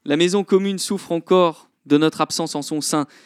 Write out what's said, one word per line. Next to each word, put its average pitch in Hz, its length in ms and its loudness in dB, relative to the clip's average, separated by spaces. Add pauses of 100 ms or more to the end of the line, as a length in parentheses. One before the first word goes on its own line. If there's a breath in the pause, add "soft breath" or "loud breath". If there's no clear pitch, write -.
La 147 120 0
maison 180 260 2
commune 190 380 0
souffre - 320 -6
encore 170 580 0 (160)
de 143 100 4
notre 156 240 2
absence 160 360 -4
en 143 60 -4
son 151 180 -6
sein. 147 260 -2 (200 soft breath)